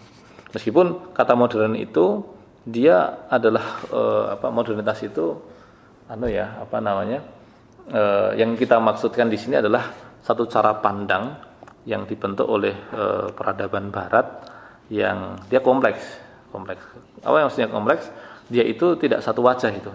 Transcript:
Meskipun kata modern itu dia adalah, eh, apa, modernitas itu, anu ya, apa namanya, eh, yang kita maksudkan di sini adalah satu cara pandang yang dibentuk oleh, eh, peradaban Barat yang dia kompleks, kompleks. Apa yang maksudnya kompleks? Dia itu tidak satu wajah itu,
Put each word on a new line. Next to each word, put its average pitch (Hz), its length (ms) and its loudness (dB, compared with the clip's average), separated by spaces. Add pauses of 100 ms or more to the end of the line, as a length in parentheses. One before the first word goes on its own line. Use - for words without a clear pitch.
(540)
Meskipun 170 560 0
kata 123 240 4
modern 113 400 2
itu 190 480 2 (400)
dia 143 640 2
adalah, 113 640 0
eh, 107 480 0
apa, - 80 -6
modernitas 110 560 -2
itu, 151 400 -4 (640)
anu 117 240 -4
ya, 98 320 -4
apa 113 160 -6
namanya, 104 400 -2 (720)
eh, 104 480 2
yang 113 160 2
kita 120 240 4
maksudkan 113 480 0
di 107 80 0
sini 127 240 -2
adalah 113 320 0 (320)
satu 117 240 0
cara 107 320 2
pandang 101 560 -2 (480)
yang 101 240 -6
dibentuk 98 400 -4
oleh, 101 320 0 (160)
eh, 101 400 -2
peradaban 101 560 -4
Barat 101 640 -2 (400)
yang 98 560 -2
dia 127 160 2
kompleks, 127 560 0 (320)
kompleks. 92 320 -12 (400)
Apa 143 160 4
yang 147 80 2
maksudnya 113 240 -2
kompleks? 117 400 -2 (400)
Dia 120 160 4
itu 170 320 2
tidak 123 240 0
satu 117 160 -2
wajah 123 320 4
itu, 98 220 -10